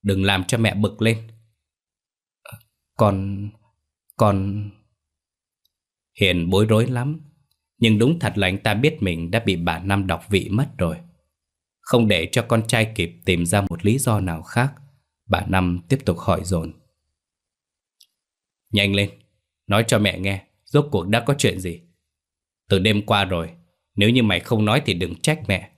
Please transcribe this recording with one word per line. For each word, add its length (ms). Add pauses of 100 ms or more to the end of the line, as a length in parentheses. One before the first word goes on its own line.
Đừng 220
làm 200
cho 140
mẹ 180
bực 260
lên." 260 (1700)
"Con, 520 (680)
con," 520 (1500)
Hiền 300
bối 160
rối 220
lắm. 340 (580)
Nhưng 200
đúng 200
thật 180
là 100
anh 160
ta 100
biết 260
mình 320
đã 80
bị 160
bà 240
Năm 280
đọc 220
vị 200
mất 180 (100)
rồi. 200 (800)
Không 280
để 240
cho 160
con 200
trai 280
kịp 200 (100)
tìm 200
ra 160
một 240
lý 120
do 220
nào 240
khác, 300 (520)
bà 220
Năm 420
tiếp 160
tục 140
hỏi 240
dồn: 300 (2000)
"Nhanh 240
lên, 140 (580)
nói 200
cho 120
mẹ 200
nghe, 260 (200)
rốt 260
cuộc 160
đã 200
có 100
chuyện 220
gì? 220 (880)
Từ 100
đêm 260
qua 200
rồi, 300 (400)
nếu 140
như 140
mày 160
không 260
nói 200
thì 80
đừng 280
trách 260
mẹ. 300